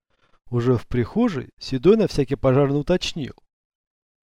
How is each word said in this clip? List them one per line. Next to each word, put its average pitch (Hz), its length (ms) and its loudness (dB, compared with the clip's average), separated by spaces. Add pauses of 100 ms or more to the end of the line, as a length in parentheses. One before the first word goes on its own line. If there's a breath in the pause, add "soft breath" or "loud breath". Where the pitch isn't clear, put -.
(500)
Уже 120 280 0
в - 100 -10
прихожей 147 680 -2
Седой 156 400 2
на 190 100 2
всякий 139 280 -2
пожарный 139 440 2
уточнил: 147 560 -4 (880)